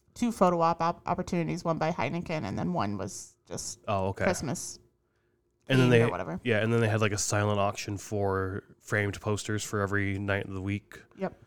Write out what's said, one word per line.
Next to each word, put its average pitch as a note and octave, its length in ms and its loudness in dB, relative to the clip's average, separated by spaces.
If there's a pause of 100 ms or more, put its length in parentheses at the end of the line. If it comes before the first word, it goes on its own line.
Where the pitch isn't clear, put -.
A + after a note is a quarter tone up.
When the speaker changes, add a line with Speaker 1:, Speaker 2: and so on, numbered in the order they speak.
(140)
Speaker 1:
two A#3+ 180 -2
photo F3+ 280 4
op-, E3 220 2
op-, E3+ 240 0
opportunities, E3+ 580 -2
one E3 140 0
by D#3+ 140 0
Heineken, D#3 520 -4
and F#2+ 140 -4
then F3 160 -2
one G#2 240 -2
was - 360 -10 (140)
just - 380 -10
Speaker 2:
Oh, G2 220 0
okay. - 160 -4
Speaker 1:
Christmas - 540 -4 (880)
Speaker 2:
And C3 100 4
then B2 100 8
Speaker 1:
themed - 20 8
Speaker 2:
they, A#2 140 8
Speaker 1:
or A#2 60 2
whatever. F#2 320 -6
Speaker 2:
yeah, A2 180 2
and A2 120 2
then A#2 80 4
they A2+ 80 4
had, G#2+ 140 2
like, G#2+ 100 2
a G#2+ 60 -2
silent G#2 420 2
auction G2+ 380 -2
for F#2+ 640 -2 (160)
framed G2+ 400 0
posters G#2+ 420 -2
for G#2+ 200 -2
every G2 360 0
night G2+ 280 -2
of G2 80 -10
the F#2+ 80 -6
week. G2+ 380 -6 (180)
Speaker 1:
Yep. F#3+ 160 -4 (120)